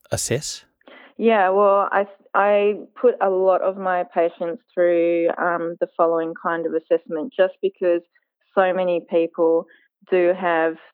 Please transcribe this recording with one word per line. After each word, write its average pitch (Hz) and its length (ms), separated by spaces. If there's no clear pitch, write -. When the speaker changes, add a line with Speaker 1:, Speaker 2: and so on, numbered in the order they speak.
Speaker 1:
assess? - 560
Speaker 2:
Yeah, 214 300
well, 196 420
I, 202 140
I 202 400
put 247 180
a 196 120
lot 185 320
of 190 120
my 185 280
patients 170 580
through, 170 580
um, 170 400
the 170 80
following 165 440
kind 170 260
of 160 80
assessment 160 600
just 185 240
because 180 420
so 185 180
many 180 380
people 165 560
do 180 280
have 165 360